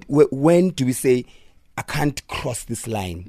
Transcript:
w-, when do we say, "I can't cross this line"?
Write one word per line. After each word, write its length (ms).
w-, 220
when 400
do 140
we 60
say, 320
"I 60
can't 440
cross 380
this 200
line"? 440